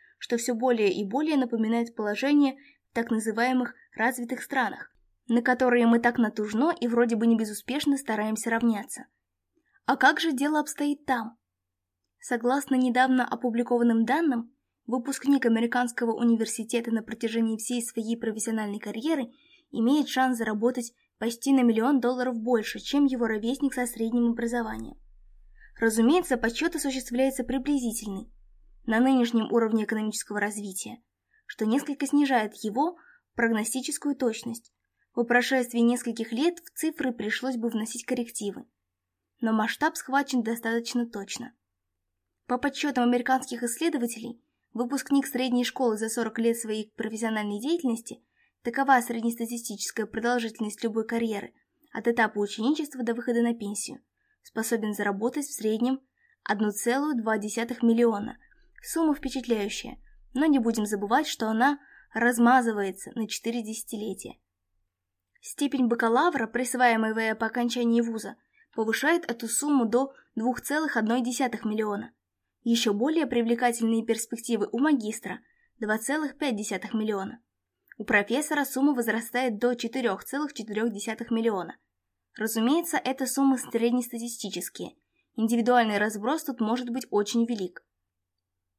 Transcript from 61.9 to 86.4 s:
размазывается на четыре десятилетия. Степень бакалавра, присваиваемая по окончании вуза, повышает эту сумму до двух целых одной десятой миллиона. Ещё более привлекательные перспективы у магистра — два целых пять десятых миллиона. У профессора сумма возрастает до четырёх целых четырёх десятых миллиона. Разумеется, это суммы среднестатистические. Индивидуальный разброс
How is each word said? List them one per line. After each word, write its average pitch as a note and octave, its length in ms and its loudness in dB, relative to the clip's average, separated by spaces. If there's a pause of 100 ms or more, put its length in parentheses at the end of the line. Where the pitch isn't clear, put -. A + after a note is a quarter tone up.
размазывается A#3 1000 2
на A3 100 -4
четыре A#3 380 -4
десятилетия. G#3+ 720 -10 (1000)
Степень C4 480 -2
бакалавра, A#3 580 2
присваиваемая A3+ 920 0
по A3 100 -2
окончании A#3 560 0
вуза, A3 340 -6 (400)
повышает C4+ 540 0
эту A#3 180 -6
сумму C#4 380 2
до B3+ 280 2 (220)
двух A#3+ 260 -2
целых D4+ 340 -2
одной A3+ 260 0
десятой A#3+ 440 -2
миллиона. G#3+ 480 -4 (480)
Ещё A#3 320 2
более D4 320 2
привлекательные A#3 800 0
перспективы A3+ 680 -2
у A#3 80 -2
магистра — A#3 600 0 (400)
два G#3+ 180 -2
целых C#4 400 -4
пять C4+ 180 0
десятых G#3 380 -6
миллиона. G#3+ 480 -2 (560)
У G#3+ 80 -10
профессора C4+ 580 0
сумма C#4 300 2
возрастает A3+ 640 -2
до A#3+ 160 2
четырёх A#3 500 -2
целых C#4+ 300 -4
четырёх G#3+ 380 -4
десятых A3 400 -6
миллиона. A3 460 -2 (600)
Разумеется, A#3+ 600 0
это C4 280 -2
суммы C4+ 320 2
среднестатистические. A#3 1400 -4 (400)
Индивидуальный A3+ 640 4
разброс G#3+ 460 -2